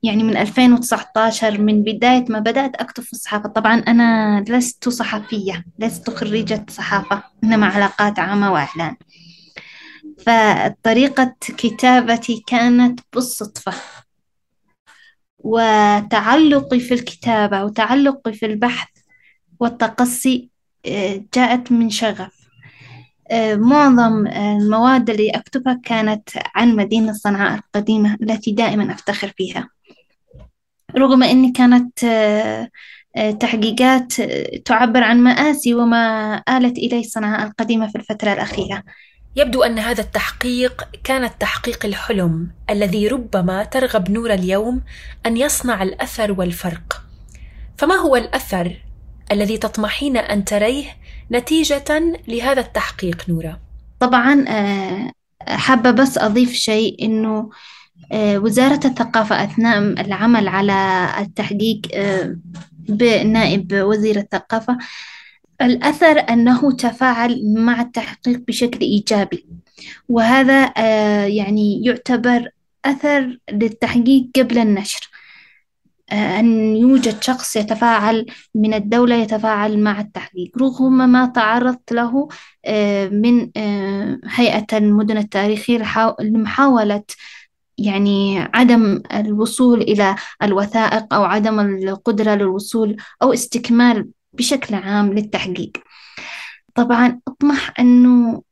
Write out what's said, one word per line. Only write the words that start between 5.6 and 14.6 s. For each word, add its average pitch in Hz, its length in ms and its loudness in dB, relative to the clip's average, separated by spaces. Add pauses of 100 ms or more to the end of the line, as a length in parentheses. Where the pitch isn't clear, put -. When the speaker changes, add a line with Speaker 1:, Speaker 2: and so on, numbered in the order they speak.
Speaker 1:
لست - 300 -6
خريجة 214 600 -6
صحافة، 202 540 -4 (200)
إنما 220 220 4
علاقات 202 540 0
عامة 196 340 0
وإعلان. 160 420 -4 (1300)
فطريقة 233 1120 2
كتابتي 233 1080 0
كانت 247 520 2 (140)
بالصدفة، 214 600 -8 (1700)